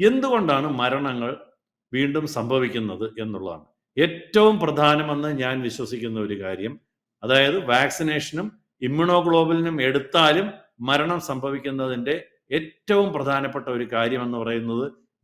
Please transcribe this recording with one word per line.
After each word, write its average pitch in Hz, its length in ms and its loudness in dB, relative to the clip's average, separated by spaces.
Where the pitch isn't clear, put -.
എന്തുകൊണ്ടാണ് 220 640 2
മരണങ്ങൾ 127 680 -2
വീണ്ടും 143 340 0
സംഭവിക്കുന്നത് 113 920 -2
എന്നുള്ളതാണ് 95 460 -8
ഏറ്റവും 208 600 4
പ്രധാനമെന്ന് 151 760 2
ഞാൻ 131 240 -2
വിശ്വസിക്കുന്ന 113 580 -6
ഒരു 104 220 -4
കാര്യം. 95 380 -8
അതായത് 135 420 2
വാക്സിനേഷനും 151 920 0
ഇമ്മ്യൂണോഗ്ലോബുലിനും 165 1000 2
എടുത്താലും 156 720 2
മരണം 151 400 0
സംഭവിക്കുന്നതിന്റെ 135 1040 -4
ഏറ്റവും 190 600 0
പ്രധാനപ്പെട്ട 135 560 -2
ഒരു 120 220 -4
കാര്യം 120 320 0
എന്ന് 120 140 -4
പറയുന്നത് 117 540 -4